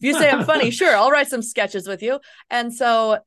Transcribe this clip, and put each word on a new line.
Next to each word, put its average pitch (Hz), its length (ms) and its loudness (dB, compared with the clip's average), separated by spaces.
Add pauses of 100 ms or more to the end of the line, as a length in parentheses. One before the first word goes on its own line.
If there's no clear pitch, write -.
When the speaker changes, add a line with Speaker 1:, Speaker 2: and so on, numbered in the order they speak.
Speaker 1:
you 262 120 0
say 311 180 2
I'm 254 140 0
funny, 285 260 2
Speaker 2:
<laughs> 240 100 -8
Speaker 1:
sure, 330 140 4
I'll 220 160 4
write 285 180 2
some 240 140 -6
sketches 202 460 -6
with 196 140 -10
you." 262 180 -4 (300)
And 240 220 -4
so, 226 540 0